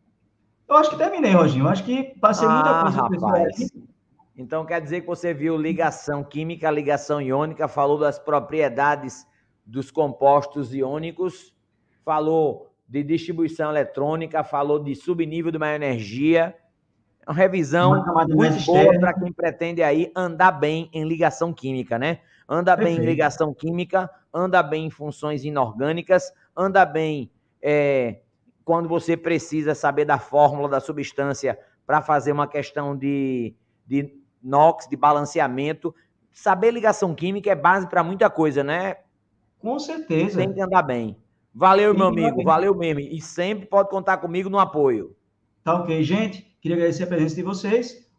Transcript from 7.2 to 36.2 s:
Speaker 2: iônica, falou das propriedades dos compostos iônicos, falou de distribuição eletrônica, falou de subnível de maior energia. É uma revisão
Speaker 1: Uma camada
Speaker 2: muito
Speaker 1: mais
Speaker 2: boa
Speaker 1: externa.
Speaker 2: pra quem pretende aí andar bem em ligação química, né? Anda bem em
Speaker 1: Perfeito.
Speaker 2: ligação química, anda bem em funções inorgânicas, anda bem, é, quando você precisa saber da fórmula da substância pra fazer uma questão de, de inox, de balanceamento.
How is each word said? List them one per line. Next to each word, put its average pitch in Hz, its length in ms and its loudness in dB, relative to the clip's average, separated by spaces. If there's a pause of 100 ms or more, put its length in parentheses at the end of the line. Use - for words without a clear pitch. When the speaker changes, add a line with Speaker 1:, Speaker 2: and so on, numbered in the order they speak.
Speaker 2:
iônica, 147 460 -2
falou 147 320 0
das 143 180 0
propriedades 143 1080 -2 (360)
dos 127 280 -10
compostos 139 840 0
iônicos, 160 800 -6 (500)
falou 156 720 0 (160)
de 143 140 -4
distribuição 160 680 -4
eletrônica, 151 760 -2
falou 147 360 -2
de 143 160 -6
subnível 165 560 -4
de 160 80 -4
maior 151 160 -2
energia. 143 800 0 (680)
É - 80 -12
uma 151 80 -4
revisão 180 540 4
Speaker 1:
Uma 190 120 2
camada 165 300 0
Speaker 2:
muito 151 200 4
Speaker 1:
mais - 120 -4
Speaker 2:
boa 180 140 4
Speaker 1:
externa. 180 200 8
Speaker 2:
pra 180 140 2
quem 180 180 -6
pretende 170 520 -2
aí 156 320 2
andar 180 380 4
bem 156 380 -2
em 156 160 -4
ligação 165 460 0
química, 127 460 -6
né? 160 220 -4 (280)
Anda 175 260 2
bem 214 120 2
em 254 80 0
Speaker 1:
Perfeito. - 140 0
Speaker 2:
ligação 151 440 0
química, 175 560 -4 (240)
anda 180 300 2
bem 156 240 -6
em - 20 -8
funções 147 560 -8
inorgânicas, 151 880 -2 (240)
anda 190 260 4
bem, 151 460 -4 (320)
é, 139 600 0 (440)
quando 165 240 0
você 165 260 -2
precisa 156 600 -2
saber 143 280 0
da 147 140 0
fórmula 143 500 2
da 139 120 0
substância 139 760 -4 (280)
pra 147 160 2
fazer 147 300 0
uma 143 160 0
questão 143 500 -6
de, 131 560 -4 (320)
de 143 340 -4 (240)
inox, 151 460 4
de 139 60 -8
balanceamento. 147 1000 0 (380)